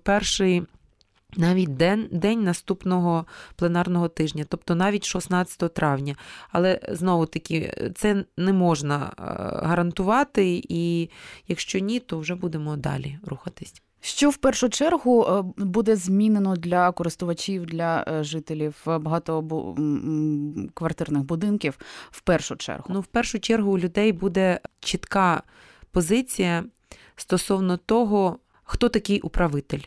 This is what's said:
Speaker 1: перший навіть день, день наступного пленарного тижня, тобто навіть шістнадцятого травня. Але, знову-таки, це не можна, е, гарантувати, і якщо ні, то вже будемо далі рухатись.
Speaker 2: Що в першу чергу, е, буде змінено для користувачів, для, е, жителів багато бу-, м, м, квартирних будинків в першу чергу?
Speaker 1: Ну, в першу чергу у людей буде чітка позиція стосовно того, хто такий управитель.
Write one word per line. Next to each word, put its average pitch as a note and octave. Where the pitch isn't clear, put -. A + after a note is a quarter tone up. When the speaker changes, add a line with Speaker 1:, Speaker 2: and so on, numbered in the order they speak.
Speaker 1:
перший F#3+
навіть F3
день, F#3
день G#3
наступного F3
пленарного F3
тижня, D#3
тобто -
навіть G3
шістнадцятого F3+
травня. C#3+
Але, F3+
знову-таки, E3
це -
не F#3
можна, D3
е, -
гарантувати, F#3
і E3+
якщо -
ні, G#3+
то F3
вже D#3
будемо D#3
далі C#3+
рухатись. -
Speaker 2:
Що -
в C#4+
першу B3+
чергу, B3+
е, F#3+
буде G#3+
змінено G3
для F3
користувачів, F3
для, E3
е, D#3
жителів D3+
багато D#3+
бу-, D#3
м, D3
м, -
квартирних D#3+
будинків E3+
в -
першу D#3+
чергу? -
Speaker 1:
Ну, F#3+
в F3+
першу A#3
чергу G#3+
у G3
людей G3+
буде F#3
чітка -
позиція F3+
стосовно F#3
того, G#3
хто -
такий G3+
управитель. D3